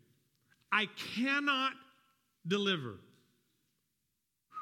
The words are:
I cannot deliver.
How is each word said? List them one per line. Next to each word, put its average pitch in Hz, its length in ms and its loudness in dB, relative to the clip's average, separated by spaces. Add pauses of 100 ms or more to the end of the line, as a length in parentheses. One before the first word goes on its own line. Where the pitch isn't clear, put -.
(720)
I 208 160 2
cannot 269 840 0 (720)
deliver. 175 540 0 (1600)